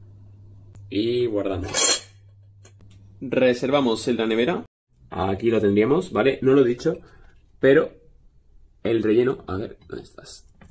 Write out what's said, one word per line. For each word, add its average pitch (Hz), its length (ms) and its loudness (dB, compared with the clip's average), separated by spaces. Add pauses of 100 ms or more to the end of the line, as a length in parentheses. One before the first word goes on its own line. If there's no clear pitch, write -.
(880)
y 117 360 -2
guardamos. 98 840 -2 (1120)
Reservamos 127 880 0
en 120 80 2
la 110 100 -2
nevera. 117 400 -2 (440)
Aquí 98 420 -2
lo 110 80 2
tendríamos, 110 540 2
¿vale? 123 280 0
No 131 120 4
lo 139 80 6
he 123 80 2
dicho, 160 320 -4 (580)
pero 139 320 4 (920)
el 113 200 0
relleno... 120 440 0
a 92 100 -8
ver, - 200 -10 (120)
¿dónde - 160 -12
estás? - 420 -20 (240)